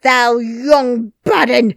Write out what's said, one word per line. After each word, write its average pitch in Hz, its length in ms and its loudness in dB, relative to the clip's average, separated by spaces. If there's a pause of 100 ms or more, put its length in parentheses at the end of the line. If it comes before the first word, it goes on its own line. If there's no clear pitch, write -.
Thou 247 360 0
young 240 720 0 (140)
buddin 170 500 0